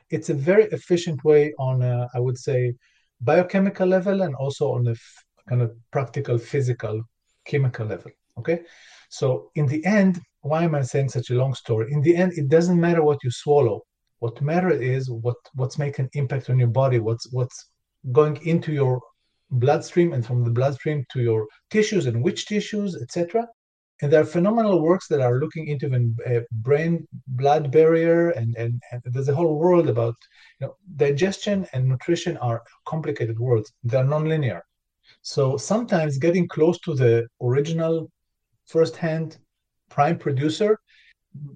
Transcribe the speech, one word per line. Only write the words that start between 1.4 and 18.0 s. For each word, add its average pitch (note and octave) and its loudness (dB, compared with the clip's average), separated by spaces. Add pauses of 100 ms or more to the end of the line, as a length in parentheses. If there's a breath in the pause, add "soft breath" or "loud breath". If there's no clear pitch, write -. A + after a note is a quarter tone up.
on C3 0
a, B2 -2
I B2 -2
would B2 -2
say, B2+ -2 (460)
biochemical F#3 2
level F#3+ 2
and C3+ -4
also C3+ -4
on A#2+ 0
a A#2 0
f-, - -14 (240)
kind B2 0
of A2+ -2 (180)
practical, C3 -2
physical, A#2 -4 (420)
chemical B2+ -2
level, - -10 (260)
okay? E3+ -2 (480 loud breath)
So - -4
in D3+ 0
the D#3 -2
end, F#3+ 2 (220)
why D#3 -2
am D#3+ 0
I C#3 0
saying C3+ -2
such B2 -6
a B2 0
long B2+ 0
story? A2+ -4
In D3 0
the E3+ 6
end, F3 2
it C#3 -4
doesn't E3+ 4
matter E3+ 2
what D3 0
you A#2+ -2
swallow. C3+ 2 (400)
What A#2 -6
matters D#3 0
is B2+ -2
what, A#2 -4 (200)
what's B2+ -6
making C#3+ -4
an B2+ -8
impact C#3 -4
on B2+ 4
your A#2+ 4
body, B2+ 2
what's, A2+ -4
what's - -6 (420)